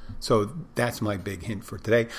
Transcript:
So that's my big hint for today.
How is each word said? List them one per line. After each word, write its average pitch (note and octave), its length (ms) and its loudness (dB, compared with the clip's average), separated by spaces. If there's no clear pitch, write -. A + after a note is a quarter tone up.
So G#2 320 2
that's A#2+ 280 0
my G#2 140 0
big F#2 280 -6
hint G2+ 200 -6
for - 140 -12
today. A#2 300 4